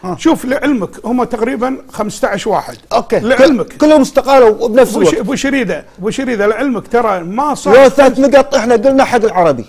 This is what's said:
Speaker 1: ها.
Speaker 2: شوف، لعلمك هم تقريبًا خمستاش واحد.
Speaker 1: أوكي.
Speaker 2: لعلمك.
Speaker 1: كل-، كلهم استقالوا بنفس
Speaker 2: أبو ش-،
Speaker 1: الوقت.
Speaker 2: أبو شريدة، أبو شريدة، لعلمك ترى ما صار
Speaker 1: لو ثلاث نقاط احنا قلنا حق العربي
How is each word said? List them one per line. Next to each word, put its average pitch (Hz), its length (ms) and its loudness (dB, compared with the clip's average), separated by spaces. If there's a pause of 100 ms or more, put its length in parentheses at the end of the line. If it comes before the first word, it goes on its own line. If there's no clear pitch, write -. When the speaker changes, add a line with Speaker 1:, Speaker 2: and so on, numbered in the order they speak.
Speaker 1:
ها. 180 120 -8
Speaker 2:
شوف، - 280 -2
لعلمك 254 600 -4
هم 247 180 -2
تقريبًا 247 520 -4 (160)
خمستاش 202 540 -6
واحد. 170 300 -4 (160)
Speaker 1:
أوكي. 226 280 -2
Speaker 2:
لعلمك. 247 460 2
Speaker 1:
كل-، - 100 -20
كلهم 302 240 4
استقالوا 247 680 2
بنفس 226 260 2
Speaker 2:
أبو 202 100 0
ش-، 170 40 4
Speaker 1:
الوقت. 320 100 -2
Speaker 2:
أبو 247 160 -6
شريدة، 233 500 -4 (140)
أبو 190 120 -6
شريدة، 240 360 -4
لعلمك 220 420 -4
ترى 214 360 -2
ما 247 300 -4
صار 247 280 4
Speaker 1:
لو 269 60 8
ثلاث 269 300 2
نقاط 269 360 2
احنا 240 200 0
قلنا 269 300 2
حق 233 200 -2
العربي 165 440 0